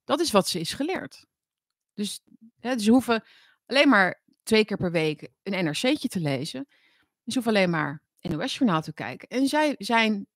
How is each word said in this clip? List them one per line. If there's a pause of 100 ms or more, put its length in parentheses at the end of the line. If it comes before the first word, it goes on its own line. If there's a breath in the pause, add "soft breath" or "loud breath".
Dat
is
wat
ze
is
geleerd. (680)
Dus, (400)
hè,
ze
hoeven (420 soft breath)
alleen
maar (200)
twee
keer
per
week (140)
een
N
R
C'tje
te
lezen. (600)
Ze
hoeven
alleen
maar (260)
N
O
S-journaal
te
kijken.
En
zij
zijn